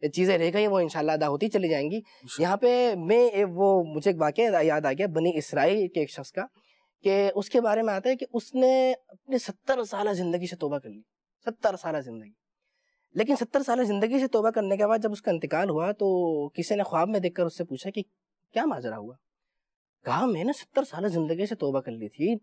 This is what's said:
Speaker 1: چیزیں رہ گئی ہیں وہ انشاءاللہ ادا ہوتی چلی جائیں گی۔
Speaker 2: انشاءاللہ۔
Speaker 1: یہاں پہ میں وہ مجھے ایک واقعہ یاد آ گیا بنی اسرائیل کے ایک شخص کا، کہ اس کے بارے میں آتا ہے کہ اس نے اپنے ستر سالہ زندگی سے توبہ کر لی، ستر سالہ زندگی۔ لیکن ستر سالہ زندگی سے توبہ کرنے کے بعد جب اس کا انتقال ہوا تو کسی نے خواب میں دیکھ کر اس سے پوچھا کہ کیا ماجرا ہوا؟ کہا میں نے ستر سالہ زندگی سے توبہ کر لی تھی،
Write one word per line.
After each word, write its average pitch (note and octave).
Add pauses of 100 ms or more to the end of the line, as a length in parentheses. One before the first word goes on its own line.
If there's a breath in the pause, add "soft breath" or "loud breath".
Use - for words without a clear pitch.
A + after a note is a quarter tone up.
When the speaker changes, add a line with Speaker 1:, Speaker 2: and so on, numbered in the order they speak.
(140)
Speaker 1:
چیزیں F#3
رہ E3
گئی G#3
ہیں G#3+
وہ G3
انشاءاللہ D#3
ادا D#3
ہوتی D3
چلی F#3+
جائیں D3+
گی۔ G3+
Speaker 2:
انشاءاللہ۔ -
Speaker 1:
یہاں F3+
پہ B3
میں G#3
وہ F#3+
مجھے D#3
ایک D#3+
واقعہ F3
یاد D3+
آ C3+
گیا E3+
بنی E3
اسرائیل E3+
کے F3+
ایک D3
شخص -
کا، G3 (580)
کہ G3
اس G3+
کے B3
بارے A3
میں A3
آتا G3+
ہے C4
کہ B3
اس -
نے C4 (140)
اپنے C4
ستر A#3+
سالہ G#3
زندگی F3+
سے F3
توبہ D3
کر C3+
لی، G#2+ (440)
ستر D4+
سالہ D#3+
زندگی۔ A2+ (840)
لیکن A3+
ستر C4
سالہ B3+
زندگی A3
سے C4
توبہ A3+
کرنے G3+
کے G#3
بعد A3
جب G#3+
اس G#3
کا G#3
انتقال E3+
ہوا E3
تو F3
کسی -
نے G3+
خواب F3
میں G#3+
دیکھ F3
کر F3
اس D#3+
سے F3
پوچھا C3+
کہ G3 (500)
کیا A#3+
ماجرا B2
ہوا؟ A2 (920)
کہا B3
میں F#3
نے C4
ستر -
سالہ F#3
زندگی E3+
سے G#3+
توبہ C#3
کر B2+
لی A2
تھی، G3+